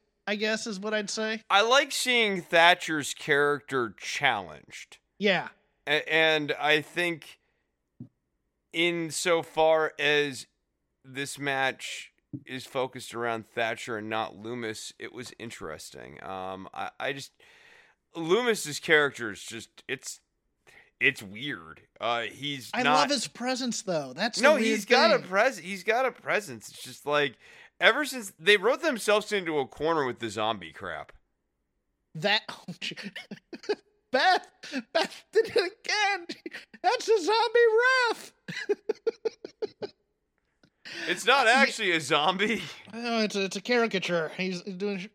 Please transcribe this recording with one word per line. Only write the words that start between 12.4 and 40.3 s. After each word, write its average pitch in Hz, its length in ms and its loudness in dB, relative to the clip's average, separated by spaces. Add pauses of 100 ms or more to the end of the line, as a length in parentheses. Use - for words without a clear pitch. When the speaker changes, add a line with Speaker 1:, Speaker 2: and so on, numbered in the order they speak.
Speaker 2:
is 127 200 -10
focused 127 500 -6
around 113 320 -4
Thatcher 117 500 -4
and 107 120 -8
not 110 260 -4
Loomis, 110 640 -10
it 113 140 -12
was 120 260 -14
interesting. 78 840 -14
Um, 95 520 -10
I, - 160 -8 (100)
I 135 140 -6
just, 139 180 -14 (840)
Loomis's 175 640 -2
character 139 520 2
is 92 100 -12
just, - 280 -14 (180)
it's, - 320 -10 (800)
it's 131 240 2
weird. 98 580 -12 (200)
Uh, 117 220 -2
he's 123 500 -10
Speaker 1:
I 240 100 -2
Speaker 2:
not 285 120 4
Speaker 1:
love 285 140 4
his 277 180 -2
presence, 247 560 -6
though. 147 320 -4
That's 208 220 -4
the 220 60 -2
Speaker 2:
No, 294 120 8
Speaker 1:
weird 226 100 2
Speaker 2:
he's 220 200 0
got 277 260 6
a 262 80 4
Speaker 1:
thing. 185 100 -12
Speaker 2:
pres-, 208 280 2
he's 180 260 -10
got 233 220 2
a 247 60 0
presence. 156 580 -6
It's - 140 -18
just 127 220 -14
like, 143 320 0 (420)
ever 226 240 4
since 254 340 -8
they 196 200 6
wrote 226 240 2
themselves 214 500 2
into 170 280 -2
a 135 60 0
corner 151 400 0
with 120 140 -4
the 117 100 -4
zombie 104 440 -4
crap. 80 400 -12 (1040)
Speaker 1:
That, 202 300 0
<laughs> - 40 -16
oh, - 320 -14
shit. - 180 -10 (1120)
Beth, 339 360 4 (460)
Beth - 380 -2
did 440 160 4
it - 100 0
again. 392 680 -2 (560)
That's 466 240 0
a 427 160 4
zombie 453 360 4 (500)
ref. - 240 -6 (360)
<laughs> - 1200 -6 (1160)